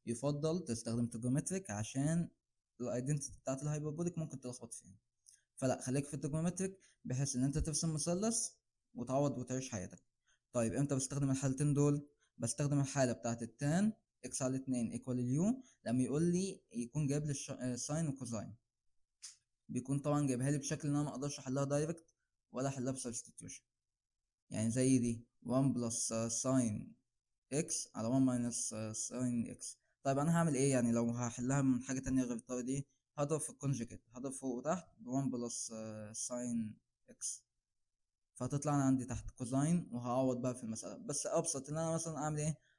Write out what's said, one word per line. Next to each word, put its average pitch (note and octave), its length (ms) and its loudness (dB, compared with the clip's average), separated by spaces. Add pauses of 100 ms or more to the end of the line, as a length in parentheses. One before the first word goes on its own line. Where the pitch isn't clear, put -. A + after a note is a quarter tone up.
يفضل D3 600 0
تستخدم A#2 400 0
تريجومتريك B2+ 680 -2
عشان D3 580 0 (520)
الايدنتيتي B2+ 580 -2
بتاعت C3+ 240 -4
الهايبربوليك D3+ 540 -2
ممكن C#3 220 -4
تلخبط A#2+ 340 -10
فيها، - 240 -16 (580)
فلا C3 260 0
خليك C3 240 0
في - 80 -10
التريجومتريك E3 680 -2 (260)
بحيث C3 300 0
ان B2+ 80 2
انت C#3+ 140 2
ترسم D#3 360 0
مثلث F3 560 0 (440)
وتعوض C3 440 0
وتعيش B2+ 340 -4
حياتك. F#2 320 -8 (500)
طيب A2+ 200 2
امتى C#3+ 220 2
بستخدم C3+ 360 2
الحالتين C3+ 420 2
دول؟ D3 340 4 (300)
بستخدم C#3+ 420 2
الحالة C3+ 320 4
بتاعت A#2 300 -4
التان E3 520 2 (320)
اكس A#2+ 160 -8
على C3 160 2
اتنين B2 340 -2
ايكوال B2 280 -2
اليو D#3+ 440 2 (220)
لما B2+ 180 2
يقول C#3 200 2
لي F3+ 380 0 (100)
يكون A#2+ 360 -2
جايب D3 180 0
لي D3 60 -2
الش-، C#3 200 -6
آه، B2+ 240 -4
ساين D3+ 320 -2
وكوزاين، A2+ 480 -6 (1120)
بيكون B2+ 300 -2
طبعًا D3 280 2
جايبها C3 240 2
لي D3 60 2
بشكل C#3+ 300 -4
ان C#3+ 80 2
انا D3 80 2
ما C#3+ 60 -2
اقدرش C#3+ 300 -6
احلها C3+ 240 -2
دايركت D3 520 -2 (360)
ولا C3 180 -2
احلها C3+ 220 -2
بسبستيتيوشن، - 720 -10 (880)
يعني A2 220 0
زي B2+ 280 6
دي A#2 260 0 (200)
one B2+ 300 4
plus، A#2 360 -2
آه، A2+ 180 0
sine B2 540 2 (720)
x - 420 -2
على A2 120 -2
one C3 220 6
minus، A#2+ 440 -2
آه، A2 200 -4
sine A#2+ 640 -2
x. - 80 -12 (380)
طيب D#3 140 2
انا E3+ 200 4
هعمل E3 180 4
ايه C3+ 160 4
يعني A#2+ 200 4
لو A#2 180 4
هحلها A#2+ 520 0
من B2+ 220 4
حاجة C3 160 -4
تانية C3 240 2
غير A#2+ 120 -2
الطريقة B2 300 -4
دي؟ C3+ 220 -2 (300)
هضرب D3 240 0
في - 80 -4
الكونجكت، A#2 520 -4 (100)
هضرب C3 200 -8
فوق C3 260 -4
وتحت D#3+ 300 -2 (120)
ب B2 100 -12
one C3+ 220 0
plus، A#2+ 420 -4
آه، A2 400 -10
sine A#2 600 -4 (380)
x، - 300 -8 (960)
فهتطلع C#3+ 400 0
انا C#3 80 6
عندي C3 220 6
تحت - 260 -6
كوزاين، C#3 600 0
وهعوض B2 500 2
بقى B2 140 0
في - 80 -12
المسألة. A2 340 -8
بس C#3 300 -4
ابسط E3 420 0
ان D3+ 80 -4
انا E3 160 0
مثلًا D#3+ 240 -2
اعمل D3+ 220 -2
ايه؟ D3+ 180 0 (220)